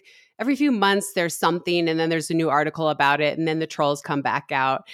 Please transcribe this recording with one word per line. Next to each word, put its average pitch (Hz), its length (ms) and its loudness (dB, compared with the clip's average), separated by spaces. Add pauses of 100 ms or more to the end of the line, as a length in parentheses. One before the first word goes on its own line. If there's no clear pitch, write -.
(400)
every 254 160 0
few 285 160 2
months 196 440 2
there's 170 220 -2
something, 175 520 0
and 160 100 0
then 165 100 0
there's 165 200 -2
a 170 40 -2
new 160 160 0
article 151 380 0
about 147 320 2
it, 147 180 0
and 165 80 -2
then 160 140 0
the 156 80 -4
trolls 147 340 -2
come 143 200 -4
back 135 320 -4
out. 135 400 -2